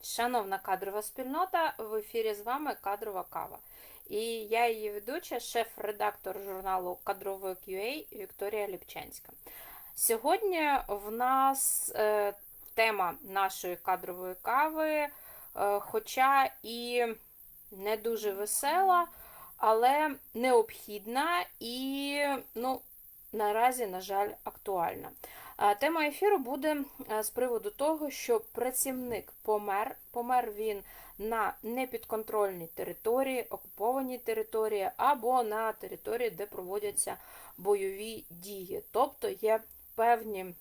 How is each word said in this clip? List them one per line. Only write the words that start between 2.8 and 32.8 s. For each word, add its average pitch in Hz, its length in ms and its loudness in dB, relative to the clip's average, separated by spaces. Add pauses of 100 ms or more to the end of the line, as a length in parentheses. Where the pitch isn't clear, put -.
Кадрова 202 480 -4
Кава. - 280 -8 (520)
І 208 100 -2 (140)
я 226 360 2
її 214 220 -2
ведуча, 247 480 -6
шеф-редактор 208 1040 -4
журналу 190 580 -2
Кадрове 196 460 -4
Q 185 200 -8
A 240 480 -6
Вікторія 202 500 -4
Ліпчанська. - 640 -10 (640)
Сьогодні 311 760 2 (160)
в 208 240 -4
нас, 269 840 2
е, 208 380 4 (400)
тема 202 480 4
нашої 190 540 -2
кадрової 185 680 -2
кави, 311 480 2
е, 302 200 2 (680)
хоча 262 720 4 (120)
і 240 420 0 (680)
не 208 260 -2
дуже 214 360 -2
весела, 339 720 4 (500)
але 262 580 6 (180)
необхідна 240 1120 2 (140)
і, 277 640 -2 (320)
ну, 254 260 -2 (520)
наразі, 240 520 4
на 185 160 -4
жаль, 196 280 0 (140)
актуальна. 185 680 -2 (520)
А, 208 140 6
тема 311 300 2
ефіру 381 320 4
буде, 277 460 0 (280)
е, 214 120 0
з - 60 -2
приводу 233 420 0
того, 302 380 0
що 233 300 0
працівник 247 1000 -2
помер. 208 540 0 (160)
Помер 240 400 2
він 208 320 -4 (340)
на 220 360 0 (100)
непідконтрольній 214 1040 -2
території, 233 760 0